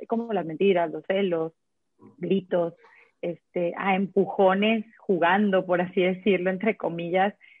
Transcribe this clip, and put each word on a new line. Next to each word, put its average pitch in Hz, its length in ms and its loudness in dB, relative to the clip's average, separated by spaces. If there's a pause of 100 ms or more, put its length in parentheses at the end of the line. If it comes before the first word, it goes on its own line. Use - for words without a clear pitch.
como 233 260 -4
las 175 120 -2
mentiras, 170 460 0
los 156 160 -10
celos, 170 460 -2 (640)
gritos, 175 560 -2 (480)
este, 175 560 -6
a 190 180 0
empujones, 196 880 2 (140)
jugando, 185 640 2
por 180 160 0
así 180 200 -2
decirlo, 185 480 0
entre 190 280 -2
comillas. 170 560 -2 (280)